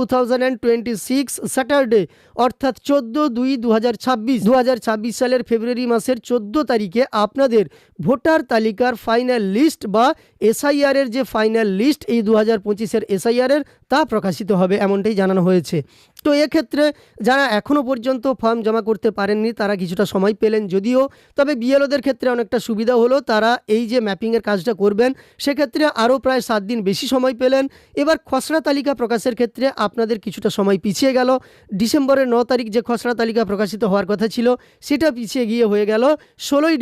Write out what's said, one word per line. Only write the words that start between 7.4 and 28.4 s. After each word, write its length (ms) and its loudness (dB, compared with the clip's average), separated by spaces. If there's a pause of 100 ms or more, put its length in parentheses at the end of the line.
ভোটার 340 2 (120)
তালিকার 420 0 (120)
ফাইনাল 380 0 (140)
লিস্ট 240 2 (140)
বা 100 4 (440)
এসআইআর 520 2
এর 140 -2
যে 60 0 (120)
ফাইনাল 340 0 (140)
লিস্ট 200 0 (120)
এই 140 2
দু 120 4
হাজার 260 0
পঁচিশের 380 -4 (120)
এসআইআর 400 0
এর, 60 0 (300)
তা 80 2 (120)
প্রকাশিত 380 -4 (120)
হবে, 140 2 (100)
এমনটাই 360 0
জানানো 260 2
হয়েছে। 300 0 (480)
তো 40 2 (160)
এক্ষেত্রে 380 0 (440)
যারা 160 4 (160)
এখনও 300 0
পর্যন্ত 360 -2 (160)
ফর্ম 240 0
জমা 240 0
করতে 280 -2
পারেননি 320 0 (100)
তারা 220 -2
কিছুটা 320 -2
সময় 280 0
পেলেন 220 2 (100)
যদিও, 280 2 (360)
তবে 240 2
বিএলওদের 440 2
ক্ষেত্রে 300 -2
অনেকটা 220 -2 (100)
সুবিধা 340 0
হলো, 160 4 (140)
তারা 200 2 (240)
এই 160 0
যে 60 0 (100)
ম্যাপিংয়ের 420 -2
কাজটা 320 -2
করবেন 300 2 (320)
সেক্ষেত্রে 400 0 (200)
আরও 120 4 (100)
প্রায় 240 2
সাত 200 0
দিন 100 -2 (100)
বেশি 240 -4
সময় 280 0
পেলেন। 220 2 (380)
এবার 160 2 (120)
খসড়া 380 -2